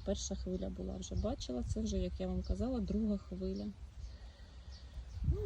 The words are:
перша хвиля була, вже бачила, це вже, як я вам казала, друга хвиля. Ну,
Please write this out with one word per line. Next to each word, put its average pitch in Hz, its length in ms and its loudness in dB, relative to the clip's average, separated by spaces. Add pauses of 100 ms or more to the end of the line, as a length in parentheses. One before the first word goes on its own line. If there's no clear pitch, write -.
перша 202 300 0
хвиля 190 340 0
була, 185 280 -4
вже 185 180 -4
бачила, 247 480 2
це 220 180 0
вже, 208 160 2
як 180 220 0
я 185 80 0
вам 185 160 0
казала, 226 360 2
друга 208 380 4
хвиля. 190 500 -2 (1600)
Ну, - 220 8